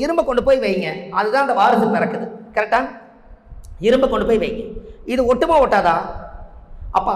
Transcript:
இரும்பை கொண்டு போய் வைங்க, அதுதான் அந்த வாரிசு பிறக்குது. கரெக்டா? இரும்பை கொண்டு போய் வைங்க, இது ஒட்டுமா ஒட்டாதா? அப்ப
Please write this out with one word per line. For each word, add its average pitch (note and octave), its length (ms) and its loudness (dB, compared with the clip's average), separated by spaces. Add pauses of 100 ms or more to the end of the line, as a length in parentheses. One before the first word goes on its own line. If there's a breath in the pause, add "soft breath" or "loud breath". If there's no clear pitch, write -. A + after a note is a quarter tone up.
இரும்பை E4 220 0
கொண்டு A#3+ 200 -2
போய் C4 200 4
வைங்க, F#3 240 -2 (300)
அதுதான் G#3+ 280 2
அந்த B3 140 0
வாரிசு A3+ 340 4
பிறக்குது. - 320 0 (300)
கரெக்டா? A3 240 2 (1080)
இரும்பை C4 220 4
கொண்டு G#3+ 180 -2
போய் A3 160 4
வைங்க, - 180 -6 (500 loud breath)
இது B3+ 180 2
ஒட்டுமா D#4+ 320 2
ஒட்டாதா? F#3+ 340 2 (1000)
அப்ப - 180 -2